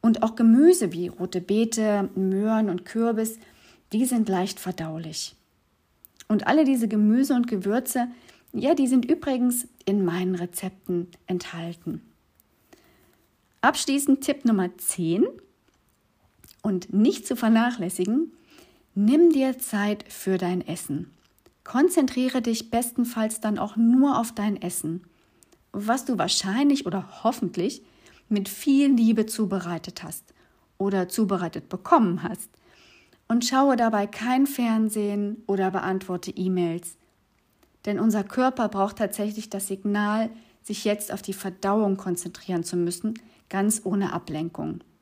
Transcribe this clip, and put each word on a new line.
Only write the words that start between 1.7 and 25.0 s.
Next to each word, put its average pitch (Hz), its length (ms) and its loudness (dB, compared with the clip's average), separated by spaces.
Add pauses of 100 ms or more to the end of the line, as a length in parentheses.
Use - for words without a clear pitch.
Möhren 202 540 0
und 175 140 -4
Kürbis, 220 560 -2 (540)
die 220 100 2
sind 240 240 0
leicht 190 320 -2
verdaulich. 160 760 -10 (920)
Und 214 180 0
alle 302 200 4
diese 240 240 2
Gemüse 220 440 4
und 240 140 0
Gewürze, 214 640 -2 (420)
ja, 254 240 0
die 269 120 2
sind 240 220 2
übrigens 254 580 -2 (180)
in 196 180 0
meinen 180 320 -2
Rezepten 175 720 -6 (200)
enthalten. 170 760 -8 (1600)
Abschließend 269 600 2
Tipp 285 220 -4
Nummer 190 340 0
zehn. 175 480 0 (1400)
Und 190 320 -4
nicht 220 340 2
zu 262 80 -2
vernachlässigen, 226 960 0 (640)
nimm 294 360 6
dir 262 280 2
Zeit 208 480 -2
für - 300 -2
dein 180 280 -2
Essen. 165 460 -8 (540)
Konzentriere 254 760 2
dich 226 300 -4
bestenfalls 233 680 -2
dann 214 160 -2
auch 214 180 -6
nur 247 420 4
auf 233 140 -2
dein 208 300 -4
Essen, 175 420 -6 (680)